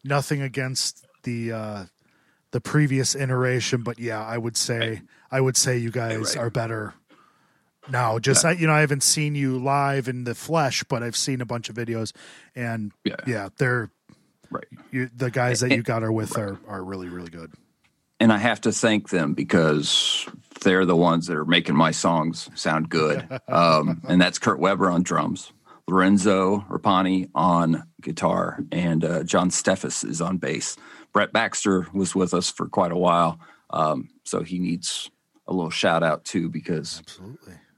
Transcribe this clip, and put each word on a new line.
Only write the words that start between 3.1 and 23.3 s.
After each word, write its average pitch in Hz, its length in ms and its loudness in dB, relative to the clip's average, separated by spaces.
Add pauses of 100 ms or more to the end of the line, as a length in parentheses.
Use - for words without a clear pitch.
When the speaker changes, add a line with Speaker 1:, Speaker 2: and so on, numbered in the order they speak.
Speaker 1:
iteration, 127 680 0
but 117 160 -6
yeah, 113 260 -6
I 117 140 -6
would 113 180 -4
say, 120 220 -2 (100)
Speaker 2:
Right. 110 140 -8 (300)
Speaker 1:
I 135 80 2
would 131 160 2
say 127 200 2
you 117 140 -2
guys 110 460 -4
Speaker 2:
Right. 117 80 -4
Speaker 1:
are 117 60 -2
better 113 440 -4 (960)
now. 117 300 0
Just, 135 240 4
Speaker 2:
Yeah. 165 60 4
Speaker 1:
I, - 20 2
you 170 160 2
know, 156 40 4
I 151 60 6
haven't 143 240 2
seen 147 320 0
you 135 240 0
live 139 480 0
in 123 160 -6
the 120 140 -4
flesh, 147 480 0
but 120 180 -4
I've 117 140 -6
seen 131 240 -2
a 123 40 -4
bunch 117 240 -6
of 107 60 -12
videos, 113 380 -4 (420)
and 113 380 -6 (100)
Speaker 2:
Yeah. - 140 -4 (100)
Speaker 1:
yeah, 107 220 -4 (100)
they're 123 320 0 (600)
Speaker 2:
Right. - 140 -10 (260)
Speaker 1:
you, 127 200 -4
the 120 200 -4
guys 123 280 0
that 127 120 2
Speaker 2:
And 131 60 2
Speaker 1:
you 120 40 -2
got 113 220 -2
are 110 80 0
with 110 240 -2
Speaker 2:
Right. 110 140 -2
Speaker 1:
are, 98 180 -10
are 92 160 -10
really, 92 240 -8
really 87 220 -12
good. 82 220 -16 (680)
Speaker 2:
And 113 120 6
I 104 60 4
have 110 220 0
to 113 100 2
thank 107 380 2
them 76 260 0
because 76 920 2 (360)
they're 95 260 4
the 87 80 4
ones 82 320 4
that 87 100 -4
are 76 80 -2
making 85 300 2
my 80 160 4
songs 82 640 0
sound 78 340 -2
good. 78 380 0 (180)